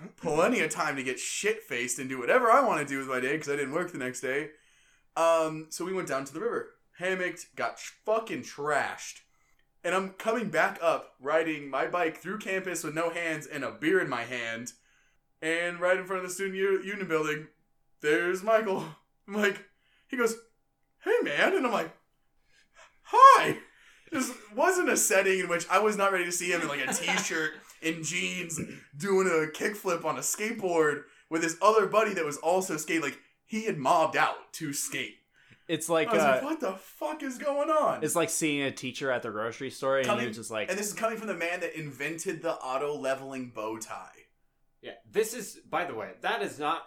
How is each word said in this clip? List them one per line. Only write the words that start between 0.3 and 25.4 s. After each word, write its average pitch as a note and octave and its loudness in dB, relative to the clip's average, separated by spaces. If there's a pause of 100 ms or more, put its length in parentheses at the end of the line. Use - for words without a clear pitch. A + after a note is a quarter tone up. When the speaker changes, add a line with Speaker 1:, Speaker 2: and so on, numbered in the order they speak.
Speaker 1:
of D#3 0
time D#3 -2
to C3 -4
get B2+ -4
shit-faced C#3 -4
and C3 -6
do C3 -6
whatever A3 4
I C4+ 8
wanna D#3+ 2
do C#3 -4
with C3+ -4
my B2+ 0
day C3+ 0
'cause C#3+ -6
I C#3+ 0
didn't C#3 -2
work E3+ -2
the D#3 -12
next B2+ -6
day. C#3+ -4 (680)
Um, D#3+ 2
so - -6
we F#3 -4
went F3+ -4
down C3+ -2
to C#3 -16
the D#3+ -8
river. A#3+ -4 (260)
Hammocked, F3+ -4
got A#2+ -4
sh-, - -12 (140)
fucking G#3+ 0
trashed. C3 -4 (640)
And F3 0
I'm F#3+ 0
coming A3+ -2
back F3+ 0
up, D#3 0
riding D3+ 0
my C#3 0
bike E3 0
through G3+ -8
campus F#3+ -4
with D3+ -6
no E3 0
hands E3 -4
and D3 -8
a A#2 -4
beer D#3 2
in D#3 -2
my A#2+ -2
hand. A#2 -6 (680)
And E3+ -2
right F3+ 4
in F#3 -4
front F#3 -4
of F3+ -6
the F3+ -6
student F#3+ -4
u-, G3 2
union G3 -6
building, D3+ 0 (540)
there's E3+ 2
Michael. G#3+ 0 (440)
I'm G3 -8
like, G3+ 0 (440)
he C4 -6
goes, A3+ 2 (680)
"Hey, G#4 2
man." F#3+ 2
And D4 2
I'm A#3 0
like, E3+ -2 (1120)
"Hi." - 10 (540)
This C4 -2 (240)
wasn't E4+ 4
a G#3 2
setting G3 4
in F3+ -4